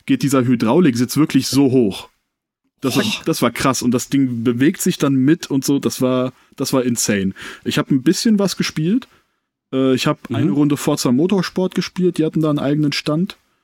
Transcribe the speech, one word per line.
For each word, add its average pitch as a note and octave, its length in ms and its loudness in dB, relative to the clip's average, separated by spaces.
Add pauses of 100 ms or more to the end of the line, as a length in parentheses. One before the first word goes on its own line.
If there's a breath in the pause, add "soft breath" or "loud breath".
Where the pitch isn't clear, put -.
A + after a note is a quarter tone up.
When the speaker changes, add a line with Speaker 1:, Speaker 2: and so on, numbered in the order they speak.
Speaker 1:
geht C3+ 160 0
dieser C3+ 220 2
Hydrauliksitz B2 720 2
wirklich C#3+ 320 2
so C3+ 220 2
hoch. A#2 380 0 (760)
Das C3 140 -2
war, C#3+ 60 2
Speaker 2:
Boah. G#3+ 100 -2 (140)
Speaker 1:
das D#3+ 160 -2
war B2 80 2
krass. C3 320 -2
Und B2 80 0
das A#2+ 180 -2
Ding B2+ 360 0
bewegt B2 360 2
sich - 160 -2
dann C#3 180 0
mit C3+ 360 2
und C3+ 160 -2
so. C#3+ 140 2
Das - 200 -4
war, B2+ 320 -2 (240 soft breath)
das C#3 160 -6
war C3+ 120 2
insane. G#2 480 -2 (320 loud breath)
Ich B2 140 -4
hab D3 120 -2
ein C3+ 120 2
bisschen G3 360 2
was G3 180 -2
gespielt. F3 500 -2 (640)
Äh, C3 240 2
ich B2 120 0
hab - 240 -4
Speaker 3:
Mhm. A#2+ 60 -4
Speaker 1:
eine C#3+ 160 2
Runde D3 260 2
Forza C#3+ 340 -2
Motorsport F#3 640 0
gespielt. F3+ 420 -2
Die D#3 80 0
hatten D#3+ 160 -2
da D#3 80 2
einen D3 120 0
eigenen D3 320 0
Stand. D#3+ 440 -4 (280 soft breath)